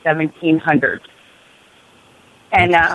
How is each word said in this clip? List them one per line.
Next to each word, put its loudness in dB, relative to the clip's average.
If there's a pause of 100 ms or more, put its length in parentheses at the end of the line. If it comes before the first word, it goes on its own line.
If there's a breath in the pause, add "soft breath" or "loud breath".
seventeen -2
hundreds. -2 (1500)
And, 2
uh, 4 (160)